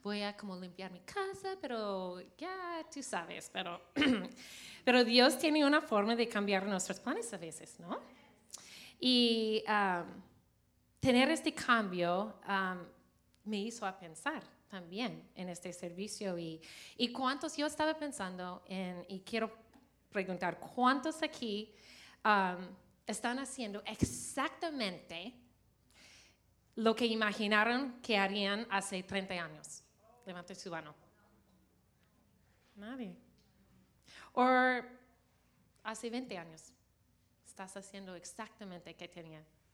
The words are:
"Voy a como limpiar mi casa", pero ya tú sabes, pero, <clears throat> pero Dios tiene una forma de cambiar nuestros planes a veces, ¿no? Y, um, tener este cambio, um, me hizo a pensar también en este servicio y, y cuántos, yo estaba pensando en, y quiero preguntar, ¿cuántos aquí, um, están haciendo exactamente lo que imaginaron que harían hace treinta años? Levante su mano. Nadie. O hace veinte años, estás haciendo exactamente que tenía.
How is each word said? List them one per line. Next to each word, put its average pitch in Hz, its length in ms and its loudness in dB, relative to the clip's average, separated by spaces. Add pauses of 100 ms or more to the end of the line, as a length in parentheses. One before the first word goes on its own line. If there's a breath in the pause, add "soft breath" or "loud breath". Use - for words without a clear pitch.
"Voy 208 180 -4
a 208 160 -4
como 196 180 -10
limpiar 185 360 -10
mi 180 80 -14
casa", 381 600 -6
pero 196 640 -4 (160)
ya 349 560 -8
tú 277 80 -8
sabes, 170 500 -8
pero, 180 300 -6 (140)
<clears throat> - 880 0
pero 247 180 8
Dios 247 360 8
tiene 302 260 6
una 294 160 6
forma 220 340 2
de 233 120 2
cambiar 202 400 2
nuestros 190 320 -2
planes 381 340 -4
a 196 40 -10
veces, - 420 -14
¿no? 170 200 -6 (1000 loud breath)
Y, 226 680 6
um, 190 540 2 (800)
tener 262 320 6
este 320 220 0
cambio, 190 960 2
um, 185 460 -2 (500)
me 208 140 -4
hizo 214 280 -4
a 185 100 -4
pensar 185 480 -6 (240)
también 180 680 -8
en 180 140 -8
este 175 220 -10
servicio 185 640 -6
y, 165 240 -8 (380 loud breath)
y 240 140 0
cuántos, 262 440 -2
yo 294 120 0
estaba 311 260 2
pensando 185 720 -6
en, 180 420 -6
y 190 120 -8
quiero 226 320 -2 (580)
preguntar, 180 500 -2
¿cuántos 269 640 2
aquí, 214 500 -4 (520 loud breath)
um, 185 420 4 (400)
están 226 320 -2
haciendo 226 480 -6
exactamente 226 1500 -2 (1400 loud breath)
lo 226 200 4
que 240 100 2
imaginaron 220 960 2
que 220 160 2
harían 202 540 2
hace 190 320 -2
treinta 190 320 -4
años? 156 480 -10 (420)
Levante 180 300 -12
su 180 160 -12
mano. 156 240 -10 (1800)
Nadie. 214 400 -10 (1160 loud breath)
O 247 100 4 (1400)
hace 220 260 -8
veinte 240 260 -6
años, 165 380 -16 (720)
estás 190 320 -14
haciendo 196 380 -12
exactamente 175 800 -14
que 180 120 -14
tenía. 160 380 -16 (280)